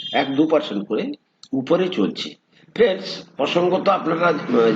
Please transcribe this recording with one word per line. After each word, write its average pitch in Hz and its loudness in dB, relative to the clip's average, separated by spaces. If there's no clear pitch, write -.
এক 127 0
দু 151 4
পার্সেন্ট 139 0
করে - -2
উপরে 160 0
চলছে। - -4
ফ্রেন্ডস, 196 2
প্রসঙ্গত 175 0
আপনারা, 170 2
আহ, 160 2